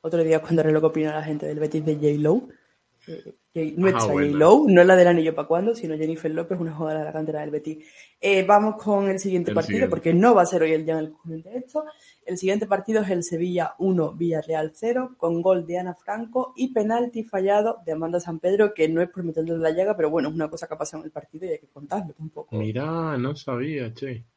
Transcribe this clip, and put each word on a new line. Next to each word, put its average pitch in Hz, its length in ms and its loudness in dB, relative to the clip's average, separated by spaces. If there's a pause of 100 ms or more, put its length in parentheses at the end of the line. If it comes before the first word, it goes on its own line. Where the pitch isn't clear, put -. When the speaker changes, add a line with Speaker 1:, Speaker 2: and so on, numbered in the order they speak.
Speaker 1:
Otro 165 220 0
día 160 160 4
os 156 80 -6
contaré 156 240 2
lo 156 100 4
que 160 60 2
opina 156 300 0
la 156 80 -6
gente 151 220 -6
del 151 120 -6
Betis 156 260 -2
de 156 120 0
J-Lo. 151 520 2 (600)
Eh, 165 140 -16 (300)
J-, - 40 -8
Speaker 2:
Ah, 170 40 -4 (160)
Speaker 1:
nuestra 180 300 2
Speaker 2:
bueno. 143 220 2 (100)
Speaker 1:
J-Lo, 202 300 8
no 175 160 10
la 185 120 8
del 180 120 8
anillo 160 260 2
pa' 151 140 -4
cuándo, 190 260 0
sino 165 220 -6
Jennifer 160 340 -4
López, 170 300 -6
una 165 120 -6
jugadora 156 280 -6
de 151 60 -6
la 156 60 -10
cantera 156 280 -6
del 151 100 -10
Betis. 151 340 -8 (360)
Eh, 196 240 2
vamos 208 380 4
con 202 280 0
el 190 80 -2
siguiente 185 320 -2
Speaker 2:
El - 60 -4
Speaker 1:
partido, 165 180 -2
Speaker 2:
siguiente. 226 160 0
Speaker 1:
porque 165 240 0
no 220 200 6
va 190 80 6
a 175 40 4
ser 175 160 0
hoy 160 100 2
el 160 120 0
día 160 100 -2
en 160 60 -2
el 156 100 -6
que 156 120 -20
comente 165 340 -12
esto. 277 280 -8 (400)
El 180 140 -8
siguiente 202 280 -2
partido 202 360 0
es 190 80 -4
el 175 140 0
Sevilla 175 540 -2
uno, 180 340 0
Villarreal 160 640 -4
cero, 254 440 -4
con 170 240 -2
gol 180 240 2
de 175 120 -4
Ana 180 160 -6
Franco 226 600 -6
y 262 160 -4
penalti 226 520 -2
fallado 208 600 0
de 160 80 -6
Amanda 165 280 -4
Sampedro, 185 540 0
que 160 140 2
no 160 140 0
es 175 80 -2
por 180 140 -10
meterle 165 340 -4
la 160 120 0
llaga, 190 260 0
pero 160 140 0
bueno, 151 200 0
es 156 40 -8
una 156 140 -4
cosa 165 200 -12
que 156 60 -8
ha 156 40 -16
pasado 156 240 -8
en 160 40 -14
el 156 60 -16
partido 156 340 -14
y 175 40 -6
hay 151 80 -6
que - 100 -20
contarlo 147 500 -10
un 156 120 -12
poco. - 260 -12
Speaker 2:
Mira, 147 640 -4
no 131 180 -4
sabía, 131 560 -6
che. 120 320 -10 (120)